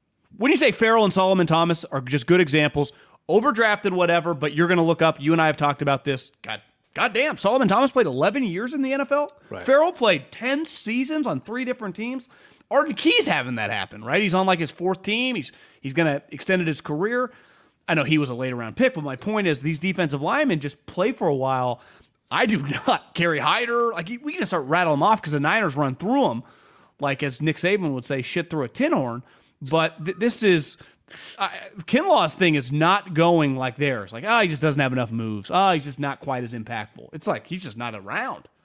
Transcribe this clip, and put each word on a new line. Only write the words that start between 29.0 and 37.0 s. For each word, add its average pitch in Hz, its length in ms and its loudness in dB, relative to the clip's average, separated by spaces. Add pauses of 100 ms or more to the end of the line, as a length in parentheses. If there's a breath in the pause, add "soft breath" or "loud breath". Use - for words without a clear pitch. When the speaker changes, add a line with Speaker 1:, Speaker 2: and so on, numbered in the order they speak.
Speaker 1:
But 160 420 -2
th-, 180 140 -6
this 226 260 0
is, 180 320 4 (640 loud breath)
I, 196 100 -2 (360)
Kinlaw's 262 500 4
thing 175 200 2
is 127 140 -2
not 180 440 2
going 156 420 4
like 127 220 -4
theirs. 127 340 -4
Like, 117 160 -12
"Oh, 233 140 4
he 190 80 2
just 147 120 -4
doesn't 147 200 2
have 131 100 0
enough 123 180 -2
moves. 110 440 -6
Oh, 190 180 4
he's 151 140 -2
just 139 140 -12
not 139 200 -6
quite 127 240 -6
as 117 100 -10
impactful." 113 600 -10